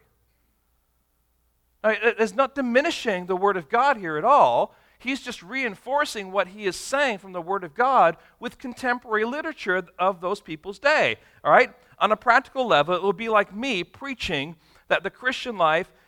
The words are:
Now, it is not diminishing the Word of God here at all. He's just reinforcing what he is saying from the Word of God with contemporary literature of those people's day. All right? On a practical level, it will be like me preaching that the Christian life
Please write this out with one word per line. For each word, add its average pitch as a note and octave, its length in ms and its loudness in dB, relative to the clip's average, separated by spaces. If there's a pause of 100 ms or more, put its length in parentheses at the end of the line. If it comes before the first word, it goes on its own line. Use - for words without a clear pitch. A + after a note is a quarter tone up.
(1800)
Now, G#3+ 60 4
it G#3+ 280 0
is G#3+ 160 0
not C4 200 0
diminishing A#3+ 720 0
the F#3 100 0
Word G3 220 2
of D#3+ 100 -12
God B3 300 2
here E3 180 -6
at D3+ 80 -4
all. G3 500 4 (240)
He's B3+ 220 -6
just - 220 -12
reinforcing A#3 880 -4
what F#3+ 160 0
he G#3 160 -16
is F3+ 120 -2
saying C4+ 420 -2
from F#3+ 140 -18
the F3+ 100 -6
Word F#3 200 -2
of E3 120 -14
God A#3 420 4 (240)
with - 180 -4
contemporary A#3+ 680 -2
literature A#3+ 600 -4 (140)
of F#3 220 0
those F#3 200 -4
people's F#3 380 -12
day. A#3+ 380 2 (280)
All C#3+ 80 4
right? A#3+ 220 6 (240)
On G3 120 2
a G#3+ 60 2
practical B3+ 500 -2
level, D#3+ 280 2
it E3+ 80 -4
will G3 100 -2
be G#3+ 160 -8
like G3+ 260 0
me G#3+ 300 -6
preaching E3+ 720 -8 (320)
that E3 140 0
the F#3+ 80 -6
Christian B3 460 -8
life E3+ 360 0 (160)